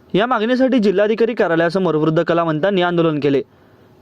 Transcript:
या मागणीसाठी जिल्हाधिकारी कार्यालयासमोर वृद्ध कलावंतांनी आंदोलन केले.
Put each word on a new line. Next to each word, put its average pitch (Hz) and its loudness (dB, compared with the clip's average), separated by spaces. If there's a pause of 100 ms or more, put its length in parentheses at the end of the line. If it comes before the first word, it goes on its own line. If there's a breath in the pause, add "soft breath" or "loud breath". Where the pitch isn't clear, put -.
(140 soft breath)
या 196 2
मागणीसाठी 247 0
जिल्हाधिकारी 214 0
कार्यालयासमोर 170 0
वृद्ध 160 0
कलावंतांनी 170 0
आंदोलन 170 0
केले. 139 0 (600 soft breath)